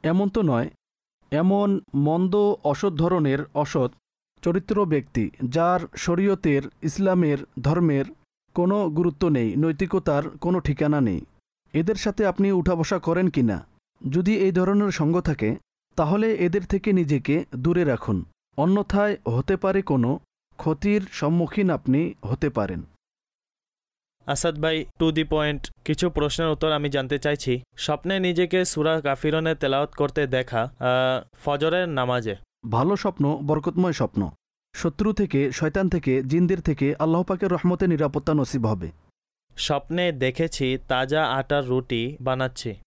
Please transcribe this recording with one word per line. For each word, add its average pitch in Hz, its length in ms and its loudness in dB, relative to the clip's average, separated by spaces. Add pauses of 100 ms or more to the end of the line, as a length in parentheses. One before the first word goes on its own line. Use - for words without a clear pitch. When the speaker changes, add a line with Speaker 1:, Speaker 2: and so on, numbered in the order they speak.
Speaker 1:
এমন 185 260 2
তো 220 120 0
নয়, 147 280 2 (600)
এমন 196 480 2 (160)
মন্দ, 170 400 2 (280)
অসৎ 151 300 0
ধরনের, 156 460 2 (140)
অসৎ 143 380 0 (500)
চরিত্র 190 440 0
ব্যক্তি 135 460 -2 (180)
যার 170 300 2 (160)
শরীয়তের, 175 680 0 (200)
ইসলামের, 175 560 2 (240)
ধর্মের 147 440 2 (480)
কোনো 185 360 0
গুরুত্ব 170 400 0
নেই, 117 260 2
নৈতিকতার 156 760 0
কোনো 175 300 -2
ঠিকানা 147 420 0
নেই, 95 200 0 (540)
এদের 165 200 0
সাথে 208 300 -2
আপনি 196 260 2
উঠা 180 240 2
বসা 165 240 -2
করেন 175 280 0
কিনা। 120 380 0 (440)
যদি 185 280 2
এই 196 140 4
ধরনের 190 400 2
সঙ্গ 165 300 0
থাকে, 120 340 0 (400)
তাহলে 208 380 2
এদের 175 320 0
থেকে 202 280 0
নিজেকে 151 520 2 (100)
দূরে 170 280 2
রাখুন, 110 420 0 (320)
অন্যথায় 202 600 2 (100)
হতে 139 300 0
পারে 190 240 0
কোনো 135 380 0 (380)
ক্ষতির 190 540 0
সম্মুখীন 170 580 0
আপনি 147 440 0 (120)
হতে 135 240 -2
পারেন। 98 320 -2 (1400)
Speaker 2:
আসাদ 147 340 -2
ভাই, 160 260 0 (140)
to 160 120 4
the 156 120 0
point, 151 480 -2 (140)
কিছু 160 240 0
প্রশ্নের 151 400 0
উত্তর 156 220 0
আমি 147 180 -2
জানতে 139 300 -2
চাইছি। 135 420 -2 (160)
স্বপ্নে 175 420 -4
নিজেকে 180 460 0
সূরা 160 360 0
কাফিরুনে 156 540 0
তেলাওয়াত 139 400 -2
করতে 143 320 -2
দেখা, 127 340 -2
আহ, 127 840 0
ফজরের 160 460 0
নামাজে। 123 460 -2 (340)
Speaker 1:
ভালো 135 260 2
স্বপ্ন, 160 500 0
বরকতময় 160 480 0
স্বপ্ন। 95 380 -2 (440)
শত্রু 208 380 -2
থেকে, 143 380 0
শয়তান 160 380 0
থেকে, 135 340 0
জিনদের 170 380 2
থেকে 143 380 0
আল্লাহ 160 240 2
পাকের 185 280 -2
রহমতে 180 360 0
নিরাপত্তা 151 460 0
নসিব 131 340 0
হবে। 87 240 -4 (680)
Speaker 2:
স্বপ্নে 170 540 -2
দেখেছি 131 640 -2 (100)
তাজা 135 380 0
আটার 135 420 -2
রুটি 127 540 -2
বানাচ্ছি। 127 540 -4 (120)